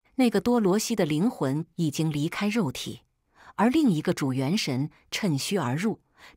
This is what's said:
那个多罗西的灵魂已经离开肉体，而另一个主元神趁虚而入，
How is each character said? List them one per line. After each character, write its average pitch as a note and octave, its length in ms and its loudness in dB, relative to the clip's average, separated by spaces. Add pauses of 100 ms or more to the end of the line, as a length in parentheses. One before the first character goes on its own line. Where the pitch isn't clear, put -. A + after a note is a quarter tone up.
(160)
那 B3+ 120 4
个 G3+ 140 2
多 A#3+ 180 2
罗 G3 180 2
西 A3+ 160 -2
的 F#3+ 120 2
灵 D#3 240 0
魂 D3 360 -2 (100)
已 E3 140 0
经 D#3+ 220 -2
离 D3 160 -2
开 - 180 -4
肉 G#3 240 0
体， - 340 -12 (500)
而 A3 160 4
另 C#4+ 200 4
一 D#3 120 2
个 F3+ 100 0
主 C3+ 220 -2
元 C3+ 240 0
神 C#3 320 -2 (200)
趁 D#3 280 0
虚 G3 180 -4
而 C3 180 0
入， F3+ 280 -2 (340)